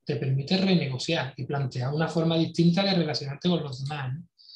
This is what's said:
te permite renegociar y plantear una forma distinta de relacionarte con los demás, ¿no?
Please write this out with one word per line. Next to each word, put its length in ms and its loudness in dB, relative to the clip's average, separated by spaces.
te 120 -2
permite 400 0
renegociar 800 0
y 80 -8
plantear 480 -4
una 160 0
forma 280 2
distinta 460 4
de 120 2
relacionarte 540 -2
con 140 2
los 220 -8
demás, 300 -6
¿no? 120 -10